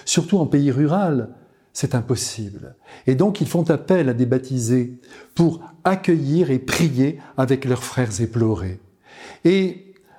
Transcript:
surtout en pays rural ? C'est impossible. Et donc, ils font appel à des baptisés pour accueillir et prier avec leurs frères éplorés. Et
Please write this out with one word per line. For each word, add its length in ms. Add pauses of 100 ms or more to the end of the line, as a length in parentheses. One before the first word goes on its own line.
surtout 340
en 80
pays 260
rural ? 560 (440)
C'est 220
impossible. 800 (320)
Et 80
donc, 260
ils 60
font 240
appel 380
à 60
des 120
baptisés 720 (380)
pour 260 (220)
accueillir 640
et 80
prier 640 (160)
avec 280
leurs 200
frères 360
éplorés. 600 (640)
Et 400 (340)